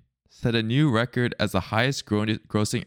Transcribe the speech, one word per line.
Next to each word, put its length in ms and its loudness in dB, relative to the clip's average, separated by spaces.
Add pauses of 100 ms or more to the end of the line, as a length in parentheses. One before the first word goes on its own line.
(280)
set 260 -2
a 80 2
new 280 2
record 500 0
as 120 0
the 80 2
highest 440 -2
gro-, 220 0
grossing 600 -2